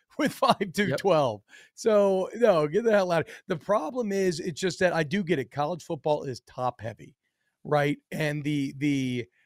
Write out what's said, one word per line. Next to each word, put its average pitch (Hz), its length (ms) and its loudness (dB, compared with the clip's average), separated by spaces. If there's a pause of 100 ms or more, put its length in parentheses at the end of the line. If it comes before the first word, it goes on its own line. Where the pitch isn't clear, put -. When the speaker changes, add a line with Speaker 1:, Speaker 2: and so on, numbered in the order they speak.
Speaker 1:
<laughs> - 160 -18
with 269 140 0
five 220 420 2
through 202 140 0
Speaker 2:
Yep. 135 100 0
Speaker 1:
twelve. 143 440 2 (320)
So, 202 640 2
no, 190 320 4
get 196 160 0
the 226 60 4
hell 190 220 2
out. 165 160 0 (200)
The 185 100 -2
problem 233 540 -2
is, 185 280 0
it's 180 200 -6
just 180 200 -2
that 175 140 2
I 165 80 2
do 170 200 -2
get 160 160 0
it. 127 120 -6
College 147 340 -6
football 151 400 -2
is 127 160 -8
top - 400 -6
heavy, - 360 -14 (480)
right? 147 340 0 (120)
And 151 340 -4
the, 143 340 -2
the, 131 480 -2 (180)